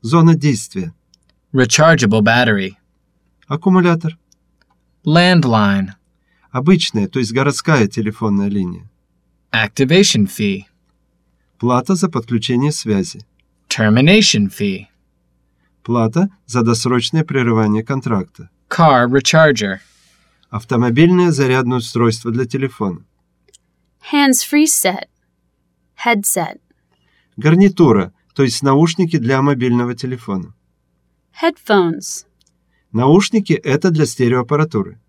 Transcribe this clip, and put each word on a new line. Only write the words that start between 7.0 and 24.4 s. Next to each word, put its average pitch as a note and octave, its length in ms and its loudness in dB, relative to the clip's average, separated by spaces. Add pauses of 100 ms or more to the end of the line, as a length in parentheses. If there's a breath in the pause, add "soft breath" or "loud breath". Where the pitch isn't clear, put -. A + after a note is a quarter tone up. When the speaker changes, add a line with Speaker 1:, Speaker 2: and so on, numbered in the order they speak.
Speaker 1:
то - 100 -6
есть A#2 140 -4
городская C3+ 560 0
телефонная G#2 600 -4
линия. F2+ 380 -6 (640)
Speaker 2:
Activation B2+ 760 0
fee. G2 380 -6 (920)
Speaker 1:
Плата B2 360 -2
за F3+ 160 -2
подключение B2 640 -2
связи. G#2 520 -6 (460)
Speaker 2:
Termination A#2 800 2
fee. G2 380 -8 (920)
Speaker 1:
Плата A#2+ 460 -2 (160)
за - 160 -4
досрочное A#2+ 640 -2
прерывание A2 580 -2
контракта. A#2 680 -8 (180)
Speaker 2:
Car C3+ 400 2
recharger. C3 680 2 (720)
Speaker 1:
Автомобильное C#3 800 2
зарядное C3 480 0
устройство A#2 520 -2
для B2 140 -4
телефона. A#2+ 580 -8 (1080)
Speaker 3:
Hands-free C#4+ 540 0